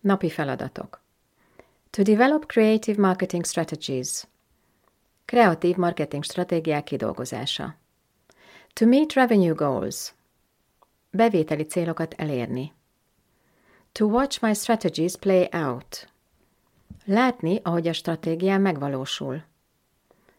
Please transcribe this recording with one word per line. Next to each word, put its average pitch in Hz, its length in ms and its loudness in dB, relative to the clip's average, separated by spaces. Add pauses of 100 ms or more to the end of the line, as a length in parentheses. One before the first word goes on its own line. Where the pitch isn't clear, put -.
Napi 190 300 2
feladatok. - 680 -8 (880)
To - 120 0
develop 247 440 4
creative 220 540 2
marketing 185 440 0
strategies. - 840 -6 (960)
Kreatív 180 520 4
marketing 165 480 -2
stratégiák 160 600 -2
kidolgozása. - 920 -6 (960)
To - 140 4
meet 285 260 6
revenue 208 420 4
goals. 123 600 -4 (960)
Bevételi 170 540 2
célokat 165 500 -4
elérni. 131 580 -4 (1200)
To 214 140 0
watch 247 360 0
my 214 120 2
strategies 185 600 -2
play 190 360 4
out. 135 560 -6 (960)
Látni, 214 580 0
ahogy 170 260 0
a 165 40 -2
stratégiám 170 680 0
megvalósul. 139 840 -4 (960)